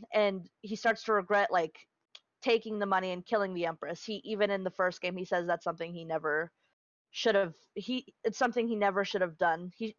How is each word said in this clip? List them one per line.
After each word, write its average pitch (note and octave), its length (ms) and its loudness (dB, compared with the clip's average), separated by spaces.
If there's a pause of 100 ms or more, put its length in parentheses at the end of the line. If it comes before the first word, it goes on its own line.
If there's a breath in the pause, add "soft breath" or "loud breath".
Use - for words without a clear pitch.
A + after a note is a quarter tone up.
(140)
and G3 360 2 (120)
he G#3+ 140 -8
starts A3+ 280 0
to A3+ 100 2
regret, G3+ 380 4
like, E3 260 0 (640)
taking A3+ 380 2
the G3+ 60 0
money F#3 260 0
and F3+ 140 -6
killing G3+ 280 0
the E3+ 140 -2
Empress. D#3+ 360 -8
He, G#3+ 120 -6 (100)
even G#3 240 0
in G3 140 -2
the F#3 80 -2
first F3+ 300 -2
game, F3+ 140 -4
he F#3 80 -6
says F3 240 -2
that's F3 160 -2
something E3+ 300 -6
he E3+ 100 -10
never D#3+ 480 -2 (600)
should A3+ 240 2
have, F#3+ 180 2 (220)
he, B3 380 -6 (100)
it's A3 140 -2
something A#3+ 300 0
he A#3 80 0
never G3+ 300 2
should F#3+ 160 0
have E3+ 160 -2
done. F3 400 0
He, A3 200 -6